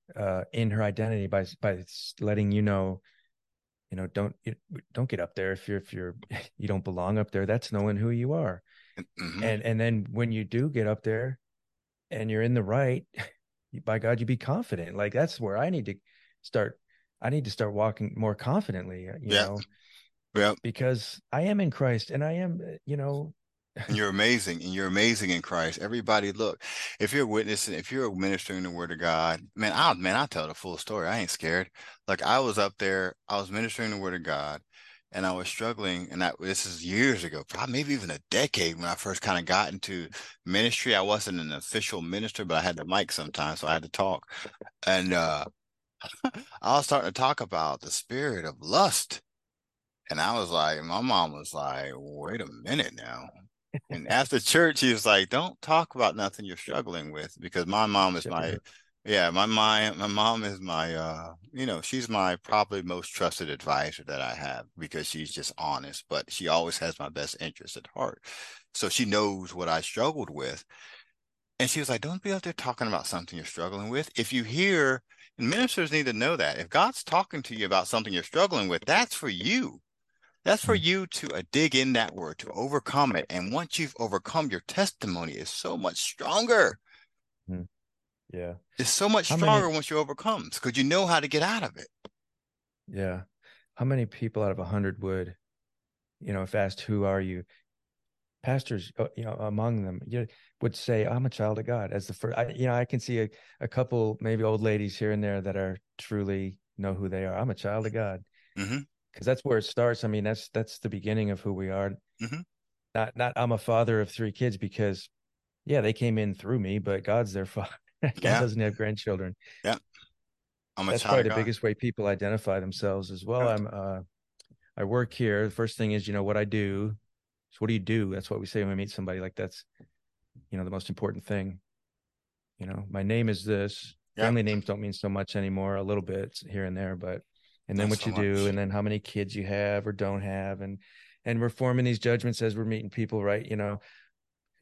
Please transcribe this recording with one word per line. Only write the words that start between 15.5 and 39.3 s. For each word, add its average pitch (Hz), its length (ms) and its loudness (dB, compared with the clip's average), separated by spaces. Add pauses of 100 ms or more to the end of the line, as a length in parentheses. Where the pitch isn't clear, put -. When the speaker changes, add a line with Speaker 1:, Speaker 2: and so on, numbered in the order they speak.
Speaker 1:
I 143 140 2
need 139 160 -2
to 98 80 -6 (480)
start. - 380 0 (400)
I 120 100 0
need 143 140 0
to 110 60 -4
start 104 240 -2
walking 110 420 0
more 110 180 2
confidently, 92 720 -2
uh, 170 120 -10
you 131 140 0
Speaker 2:
Yeah. 104 120 6
Speaker 1:
know? 101 120 -4 (760)
Speaker 2:
Yep. 104 280 4
Speaker 1:
Because 120 580 -2 (120)
I 139 100 0
am 202 180 2
in 170 100 4
Christ 123 400 0
and 139 120 -2
I 156 100 0
am, 175 300 -2
uh, 160 220 -10
you 143 120 -4
know. 143 360 -4 (540)
Speaker 2:
And 104 100 0
you're 107 120 2
amazing, 98 540 4
and 90 120 -6
you're 98 140 0
amazing 101 420 4
in 87 100 2
Christ. 82 380 -2
Everybody, 107 540 0
look, 104 300 -2 (360)
if 104 140 0
you're 139 160 2
witnessing, 107 460 0
if 82 180 -8
you're 127 200 -2
ministering 95 520 -2
the 90 60 -4
word 87 200 -6
of 85 80 -6
God, 82 420 2 (140)
man, 107 180 0
I, 147 220 4
man, 92 220 2
I 143 100 2
tell 78 220 -4
the 78 60 -8
full 90 240 -8
story. 101 280 -4
I 104 140 0
ain't 90 100 -4
scared. 87 400 -2 (380)
Like, 95 140 0
I 123 180 4
was 110 180 0
up 98 200 2
there, 95 360 0 (140)
I 104 100 -2
was 95 140 -4
ministering 113 380 -2
the 104 80 -4
word 95 160 -4
of 85 100 -8
God, 73 380 -4 (500)
and 95 120 -2
I 95 80 2
was 92 140 -4
struggling, 101 640 -4
and 85 120 -6
that, 90 180 2
this 92 260 -2
is 85 180 -8
years 104 380 2
ago, 76 260 -6
probably 127 240 -4
maybe 143 220 -2
even 98 160 -6
a 76 80 -6 (140)
decade 95 440 2
when 85 100 -6
I 87 100 -2
first - 260 -6
kinda 90 200 2